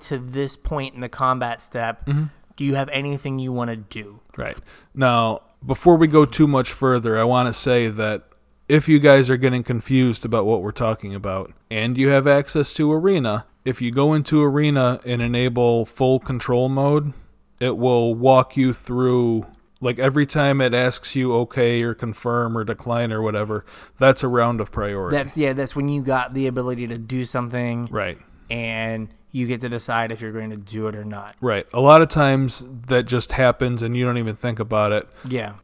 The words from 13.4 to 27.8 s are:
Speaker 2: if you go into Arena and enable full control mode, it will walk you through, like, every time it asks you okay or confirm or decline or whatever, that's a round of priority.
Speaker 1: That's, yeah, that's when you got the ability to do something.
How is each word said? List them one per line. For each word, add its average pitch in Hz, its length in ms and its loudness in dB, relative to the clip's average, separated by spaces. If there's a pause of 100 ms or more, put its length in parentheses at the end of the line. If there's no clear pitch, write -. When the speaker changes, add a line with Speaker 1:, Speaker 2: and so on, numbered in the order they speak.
Speaker 2:
if 127 160 -4
you 123 100 -2
go 139 220 2
into 151 300 2
Arena 139 640 2
and 120 160 -2
enable 120 640 2
full 131 340 0
control 127 480 -2
mode, 143 440 0 (460)
it 123 200 -2
will 120 360 2
walk 127 420 4
you 131 160 2
through, 123 720 0 (340)
like, 120 180 -4
every 139 280 2
time 139 340 0
it 127 120 2
asks 123 420 -2
you 127 200 0
okay 120 480 0
or 117 100 -2
confirm 117 640 -4
or 110 80 -2
decline 117 480 -4
or 110 80 -2
whatever, 107 440 -4 (340)
that's 131 240 4
a 135 60 -2
round 120 320 0
of 101 120 -8
priority. 101 440 -4
Speaker 1:
That's, 147 200 -6
yeah, 143 160 0
that's 131 240 -6
when 143 120 -4
you 143 140 -2
got 127 320 -2
the 135 120 0
ability 123 400 -4
to 117 120 -10
do 123 260 -6
something. 120 680 -6